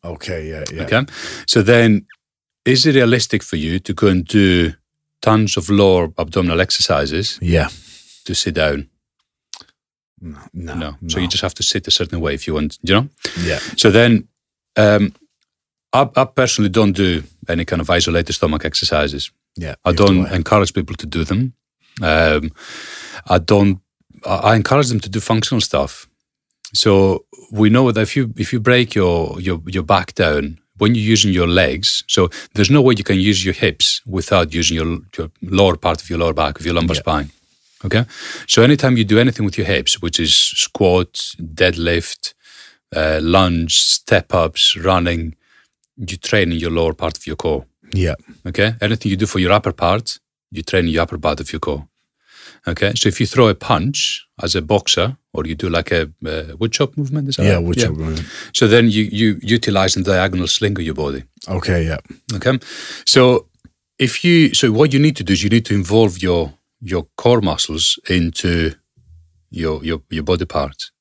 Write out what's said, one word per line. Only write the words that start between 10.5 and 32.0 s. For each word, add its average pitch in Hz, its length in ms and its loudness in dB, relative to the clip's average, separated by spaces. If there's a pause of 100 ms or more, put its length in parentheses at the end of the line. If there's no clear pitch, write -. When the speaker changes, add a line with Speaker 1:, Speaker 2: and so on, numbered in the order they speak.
Speaker 1:
no, 82 200 -12
Speaker 2:
No. 80 160 -8 (180)
So 80 100 -4
Speaker 1:
no. 92 40 -2
Speaker 2:
you 90 60 -2
just - 140 -4
have 90 120 -4
to - 80 -8
sit - 240 -2
a - 40 -4
certain 85 300 -2
way 80 140 -2
if - 120 -10
you 80 80 -4
want, 76 280 -4
you 95 120 2
know? 131 140 2 (340)
Speaker 1:
Yeah. 80 160 -2 (180)
Speaker 2:
So 110 140 6
then, 113 360 6 (500)
um, 104 360 4 (800)
I, 135 240 2
I 131 80 4
personally 113 460 0
don't 101 260 2
do 90 260 0 (260)
any 85 180 -2
kind 85 160 -4
of 80 80 -4
isolated 85 420 0
stomach 78 320 -4
exercises. 73 680 -4 (260)
Speaker 1:
Yeah, 80 180 -10 (100)
Speaker 2:
I 90 60 0
Speaker 1:
neither 87 160 2
Speaker 2:
don't 92 180 4
Speaker 1:
do - 80 -6
I. 92 40 -2
Speaker 2:
encourage 98 360 2
people 85 240 -6
to - 100 -12
do 82 180 -4
them. 123 280 -2 (500)
Um, 78 480 2 (800)
I 92 100 2
don't 101 420 2 (460)
I, 92 100 -2
I 104 200 2
encourage 131 320 2
them 120 120 -2
to - 80 -12
do 95 120 -6
functional 113 400 -2
stuff. - 480 -4 (640)
So 98 520 4 (280)
we 107 180 4
know 123 220 4
that 107 80 0
if - 160 -2
you, 120 200 -2
if - 160 -6
you 120 80 -2
break 123 340 2
your, 87 460 0
your, 90 260 -4
your 90 180 -6
back 92 300 0
down, 76 440 -2 (200)
when 107 180 2
you're 110 80 0
using 110 280 2
your 90 140 2
legs, 85 600 0